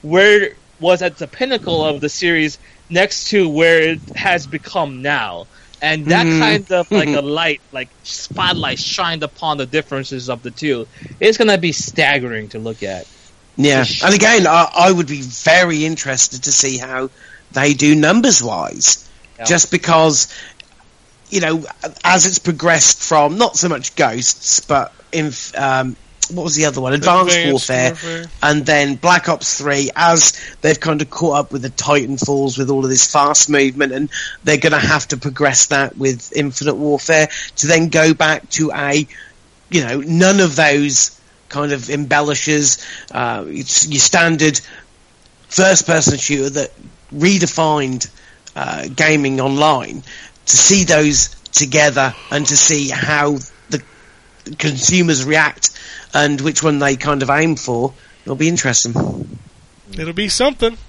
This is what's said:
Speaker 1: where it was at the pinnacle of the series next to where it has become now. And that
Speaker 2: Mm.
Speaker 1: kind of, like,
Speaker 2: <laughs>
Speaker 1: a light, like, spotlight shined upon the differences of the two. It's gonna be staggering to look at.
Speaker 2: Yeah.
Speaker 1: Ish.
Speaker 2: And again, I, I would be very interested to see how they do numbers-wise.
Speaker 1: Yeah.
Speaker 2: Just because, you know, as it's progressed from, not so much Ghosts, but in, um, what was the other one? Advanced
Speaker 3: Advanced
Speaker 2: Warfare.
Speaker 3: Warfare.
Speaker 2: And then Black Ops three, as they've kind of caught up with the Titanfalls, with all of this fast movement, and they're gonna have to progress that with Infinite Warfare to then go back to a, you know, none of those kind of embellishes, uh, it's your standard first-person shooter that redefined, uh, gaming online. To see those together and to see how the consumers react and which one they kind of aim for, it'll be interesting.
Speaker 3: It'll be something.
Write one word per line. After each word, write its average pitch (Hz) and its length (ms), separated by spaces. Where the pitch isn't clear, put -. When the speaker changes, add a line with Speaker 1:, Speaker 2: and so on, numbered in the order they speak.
Speaker 1:
where 196 440
it - 120
was 175 240
at 175 160
the 151 80
pinnacle 208 580
of 143 160
the 147 80
series 160 480
next 180 400
to 196 180
where 165 360
it 160 160
has 175 320
become 143 560
now. 113 420
And 156 240
that 165 200
Speaker 2:
Mm. 160 140
Speaker 1:
kind 202 320
of, 175 200
like, 180 180
Speaker 2:
<laughs> - 0
Speaker 1:
a 147 120
light, 151 380
like, 127 160
spotlight 170 760
shined 165 420
upon 151 360
the 135 80
differences 131 640
of 120 120
the 120 80
two. 123 380
It's 214 180
gonna 214 200
be 165 160
staggering 123 760
to 113 100
look 110 240
at. 95 220
Speaker 2:
Yeah. 139 240
Speaker 1:
Ish. - 200
Speaker 2:
And 190 120
again, 208 340
I, 165 260
I 180 200
would 170 140
be 143 140
very 160 640
interested 139 600
to - 100
see 135 240
how 131 320
they 143 220
do 147 220
numbers-wise. 151 1120
Speaker 1:
Yeah. 117 60
Speaker 2:
Just 170 280
because, 165 580
you 196 120
know, 160 240
as 180 220
it's 190 120
progressed 160 640
from, 156 340
not 233 200
so 180 100
much 151 300
Ghosts, 123 640
but - 320
in, 151 220
um, 131 400
what 175 140
was 160 100
the 156 100
other 139 140
one? 127 140
Advanced 175 420
Speaker 3:
Advanced 170 160
Speaker 2:
Warfare. 127 200
Speaker 3:
Warfare. 165 360
Speaker 2:
And 147 240
then 143 300
Black 175 320
Ops - 300
three, 139 360
as 170 380
they've 156 180
kind 156 220
of 147 80
caught 151 280
up 143 140
with 135 120
the 127 60
Titanfalls, 139 880
with 135 120
all 135 160
of 131 40
this 131 220
fast 147 380
movement, 139 420
and 139 180
they're 151 100
gonna 151 240
have 151 300
to 143 80
progress 135 480
that 139 320
with 131 360
Infinite 143 420
Warfare 151 520
to 143 100
then 165 220
go 160 240
back 156 380
to 156 220
a, 143 320
you 165 160
know, 123 140
none 175 400
of 165 160
those 143 640
kind 143 240
of 120 160
embellishes, 147 880
uh, 120 360
it's 131 420
your 143 100
standard 160 640
first-person 175 680
shooter 139 340
that 139 200
redefined, 151 960
uh, 80 320
gaming 139 520
online. 135 640
To - 100
see 196 260
those 151 460
together 139 600
and 147 160
to 143 120
see 143 320
how 147 480
the 139 120
consumers 151 680
react 151 440
and 147 280
which 151 200
one 151 180
they 139 180
kind 139 260
of 127 60
aim 156 260
for, 127 380
it'll 135 100
be 156 140
interesting. 123 440
Speaker 3:
It'll 160 160
be 202 140
something. 233 500